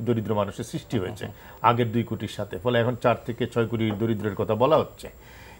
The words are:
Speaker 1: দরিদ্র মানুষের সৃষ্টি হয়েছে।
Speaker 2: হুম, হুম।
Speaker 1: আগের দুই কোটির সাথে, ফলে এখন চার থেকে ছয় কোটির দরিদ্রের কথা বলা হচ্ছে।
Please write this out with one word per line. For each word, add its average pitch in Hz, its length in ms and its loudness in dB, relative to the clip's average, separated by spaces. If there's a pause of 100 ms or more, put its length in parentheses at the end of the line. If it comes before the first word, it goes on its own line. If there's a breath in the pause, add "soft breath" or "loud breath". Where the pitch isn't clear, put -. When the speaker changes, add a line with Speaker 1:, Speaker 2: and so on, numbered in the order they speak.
Speaker 1:
দরিদ্র 110 340 0
মানুষের 104 300 -2
সৃষ্টি - 340 -4
হয়েছে। 95 260 -4
Speaker 2:
হুম, - 100 -10
হুম। - 360 0
Speaker 1:
আগের 117 220 4
দুই 113 100 2
কোটির 107 260 -6
সাথে, 101 300 -8
ফলে 120 220 2
এখন 117 220 2
চার 117 140 4 (100)
থেকে 123 200 -2
ছয় 117 200 0
কোটির 110 320 0
দরিদ্রের 104 360 0
কথা 104 200 0
বলা 135 220 6
হচ্ছে। - 320 -2 (520 loud breath)